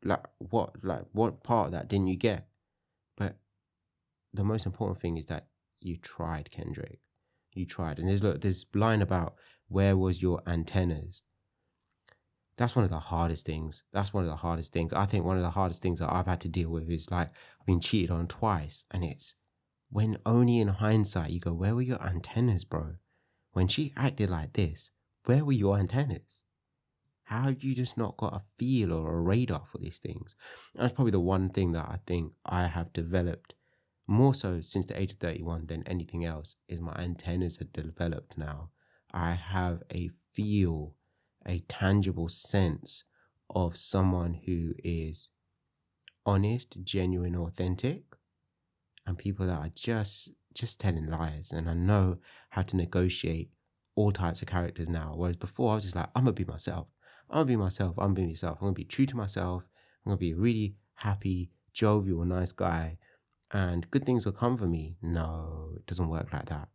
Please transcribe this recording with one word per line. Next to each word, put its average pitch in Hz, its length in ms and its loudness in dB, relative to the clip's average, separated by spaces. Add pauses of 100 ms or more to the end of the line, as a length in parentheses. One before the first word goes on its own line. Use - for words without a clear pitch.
Like, - 220 0 (120)
what, - 460 -4
like, 87 280 -4
what 107 300 0
part 113 240 2
of 80 60 -4
that 87 160 -6
didn't 98 200 2
you 92 80 0
get? 98 320 0 (680)
But - 220 -4 (920)
the 98 120 -2
most 107 220 0
important 95 320 -4
thing 85 180 -4
is 76 100 -8
that - 220 -8 (300)
you 87 180 -8
tried, 82 540 -8
Kendrick. - 500 -10 (540)
You 92 100 -4
tried. 80 340 -4
And 85 100 0
there's, 98 140 2
look, 87 180 0
this 95 340 0
line 107 260 4
about, 90 360 0 (320)
"Where 98 280 6
was 92 260 2
your 90 240 0
antennas?" 85 760 -2 (1300)
That's 117 200 2
one 120 80 6
of 85 60 2
the 78 80 -2
hardest 82 480 0
things. 78 460 -6
That's 101 220 -2
one 98 100 2
of 82 60 -2
the 76 60 -8
hardest 82 360 -4
things. 82 200 0
I 95 140 2
think 98 180 0
one 92 120 2
of 90 60 2
the 85 80 0
hardest 92 320 0
things 87 180 0
that 80 120 0
I've 90 140 0
had 90 160 0
to 101 60 -4
deal 85 200 -2
with 82 220 -4
is, 82 200 -4
like, 87 180 0 (320)
I've - 60 -8
been 90 140 4
cheated 87 300 2
on 85 160 0
twice, 87 640 -2
and 92 140 -2
it's, 73 300 -4 (560)
when 107 360 0
only 120 320 6
in 110 100 4
hindsight 101 640 2
you 87 100 -4
go, 85 120 -2
"Where 95 220 0
were 123 80 0
your 123 200 -4
antennas, 98 640 0
bro? 80 320 -6 (560)
When 92 160 2
she 143 280 0
acted 113 340 0
like 78 220 -4
this, 80 400 0 (320)
where 135 200 4
were 143 80 2
your 101 260 4
antennas? 113 680 -2 (800)
How 113 180 -4
have 131 220 0
you 135 100 0
just 123 220 -2
not 113 200 -2
got - 180 -4
a 101 100 -8 (120)
feel 120 360 2
or 80 240 0
a 85 60 2
radar 95 440 2
for - 120 -14
these 85 200 -8
things?" - 380 -10 (380)
That's 123 180 2
probably 120 200 2
the 95 80 4
one 92 280 2
thing 92 240 2
that 80 160 -4
I 90 180 -6
think 85 260 -2 (120)
I 90 220 0
have 85 260 -4
developed 85 600 -2 (540)
more 127 260 6
so 90 260 -2
since 92 260 0
the - 140 -6
age 95 120 -2
of - 60 -18
thirty-one 82 480 -4
than 82 200 -6
anything 85 380 -4
else, 78 320 -8 (120)
is 85 120 -8
my 82 140 -8
antennas 87 640 -2
have - 140 -10
developed 82 680 -6
now. 76 320 -8 (420)
I 85 220 0
have 90 560 -2
a 87 180 -4
feel, 90 840 0 (500)
a 90 160 -2
tangible 95 680 2
sense - 760 2 (460)
of 87 260 0
someone 90 580 4
who 85 400 -4 (100)
is 80 440 -4 (960)
honest, 104 580 2
genuine, 90 540 0
authentic, 90 680 -2 (1000)
and 92 120 -4
people 98 280 -2
that 90 120 0
are 78 160 -6
just, - 580 2 (220)
just - 260 0
telling 82 260 0
lies. 80 460 -4
And 82 160 -4
I 82 60 0
know 92 420 4 (340)
how 95 120 -2
to 90 140 0
negotiate 87 760 0 (440)
all 104 180 4
types 87 300 0
of - 60 -8
characters 87 400 -2
now. 78 280 -4
Whereas 87 200 0
before, 107 360 0
I - 40 4
was 104 80 -2
just 92 120 -4
like, 85 180 -4
"I'm 127 100 4
gonna 117 100 6
be 95 100 -2
myself. 85 440 -2 (420)
I'm - 80 0
gonna 160 80 4
be 127 100 4
myself. 92 420 2
I'm 98 160 2
gonna - 0 -
be 92 120 0
myself. 82 340 -4
I'm 98 60 -2
gonna 101 80 2
be 87 100 -8
true 139 220 2
to 135 100 -4
myself. 90 520 -2 (360)
I'm 101 60 0
gonna 98 80 2
be 87 140 0
a 82 40 -2
really 104 400 0 (180)
happy, 98 560 -2 (220)
jovial, 95 520 4
nice 90 280 0
guy. 82 460 -2 (540)
And 87 380 0
good 139 140 0
things 123 220 2
will 101 60 -2
come 120 240 0
for 107 100 -2
me." 82 340 -2
No, 80 760 -4
it - 100 -16
doesn't 87 220 -2
work 80 240 -4
like - 140 -6
that. 73 280 -8